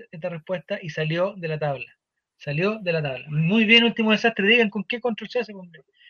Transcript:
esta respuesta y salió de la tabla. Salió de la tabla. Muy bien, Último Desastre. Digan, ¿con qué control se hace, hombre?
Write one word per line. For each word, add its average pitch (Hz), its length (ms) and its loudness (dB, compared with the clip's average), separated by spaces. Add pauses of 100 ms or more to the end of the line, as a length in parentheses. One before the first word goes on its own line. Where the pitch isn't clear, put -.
(120)
esta 175 180 -8
respuesta 170 520 -8
y 175 80 -10
salió 165 480 -2
de 170 100 -8
la 156 100 -4
tabla. 139 280 -4 (520)
Salió 180 420 -2
de 180 120 -4
la 160 100 0
tabla. 131 280 -8
Muy 165 360 2
bien, 226 200 8
Último 220 260 2
Desastre. 214 360 2
Digan, 226 220 4
¿con 202 140 -6
qué 240 160 -6
control 220 300 -4
se 247 100 -4
hace, 214 140 -6
hombre? 175 280 -20 (280)